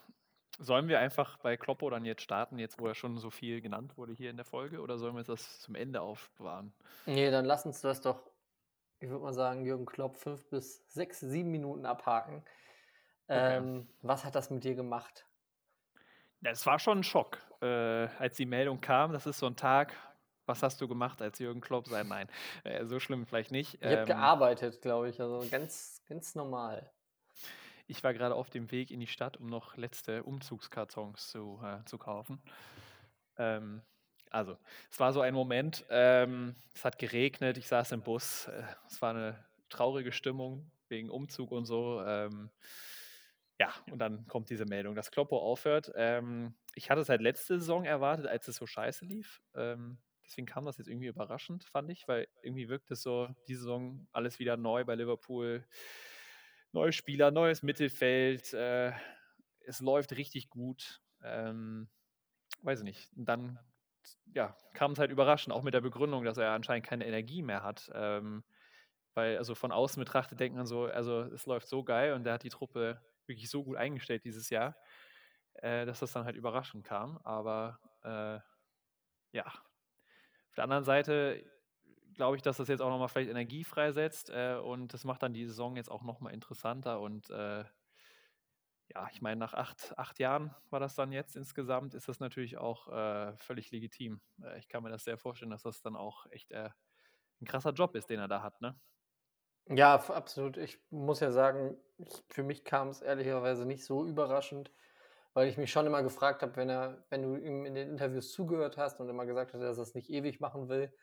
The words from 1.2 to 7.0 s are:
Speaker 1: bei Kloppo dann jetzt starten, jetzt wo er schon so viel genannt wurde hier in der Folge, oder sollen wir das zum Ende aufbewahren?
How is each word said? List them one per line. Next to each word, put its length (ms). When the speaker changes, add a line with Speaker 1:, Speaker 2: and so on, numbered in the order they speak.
Speaker 1:
bei 200
Kloppo 320
dann 160
jetzt 160
starten, 380
jetzt 200
wo 80
er 80
schon 220
so 120
viel 320
genannt 360
wurde 160
hier 160
in 80
der 80
Folge, 340
oder 180
sollen 180
wir 80
das 360
zum 160
Ende 260
aufbewahren? 720